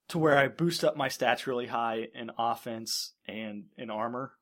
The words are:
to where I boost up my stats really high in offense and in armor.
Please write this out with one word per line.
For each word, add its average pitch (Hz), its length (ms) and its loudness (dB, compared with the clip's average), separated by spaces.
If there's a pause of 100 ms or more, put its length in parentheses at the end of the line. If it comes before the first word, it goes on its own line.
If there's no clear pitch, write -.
to - 80 -4
where 156 200 6
I 139 100 8
boost 165 360 0
up 151 120 2
my 135 140 0
stats 120 360 0
really 123 220 -2
high 117 480 -2
in 117 240 -10
offense 117 720 -2 (140)
and 104 380 -10 (120)
in 117 120 -10
armor. 117 520 -4